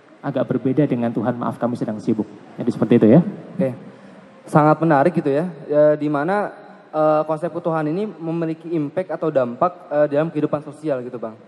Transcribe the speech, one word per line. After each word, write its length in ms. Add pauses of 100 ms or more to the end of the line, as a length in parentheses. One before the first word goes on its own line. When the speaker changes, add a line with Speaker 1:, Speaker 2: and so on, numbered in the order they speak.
(200)
Speaker 1:
Agak 320
berbeda 320
dengan 320
Tuhan 240
maaf 160
kami 240
sedang 240
sibuk. 240 (320)
Jadi 160
seperti 240
itu 80
ya. 160
Speaker 2:
Oke. 480 (720)
Sangat 320
menarik 380
gitu 160
ya. 180 (160)
Ya, 320
di 80
mana, 480 (400)
eh, 320
konsep 240
ketuhanan 400
ini 160
memiliki 680
impact 440
atau 180
dampak, 560
eh, 220
dalam 180
kehidupan 320
sosial 400
gitu, 160
Bang. 160 (140)